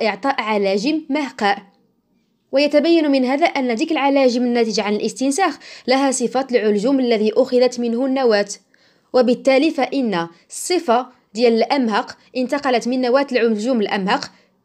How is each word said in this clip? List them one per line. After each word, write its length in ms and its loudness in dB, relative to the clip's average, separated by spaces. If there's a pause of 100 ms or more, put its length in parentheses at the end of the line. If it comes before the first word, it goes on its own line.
إعطاء 340 -4
علاجم 680 -2
مهقاء، 480 -2 (920)
ويتبين 600 4
من 140 2
هذا 200 0
أن 300 -2
ديك 160 -4
العلاجم 520 0
الناتجة 400 0
عن 120 -2
الاستنساخ 640 -2 (280)
لها 240 2
صفات 400 -2
العلجوم 480 2
الذي 360 2
أخذت 440 2
منه 260 -2
النواة، 440 0 (640)
وبالتالي 580 2
فإن 560 -2 (220)
الصفة 580 -2 (260)
ديال 200 4
الأمهق 640 0 (200)
انتقلت 500 -2
من 140 -2
نواة 300 2
العلجوم 500 0
الأمهق 500 -2 (340)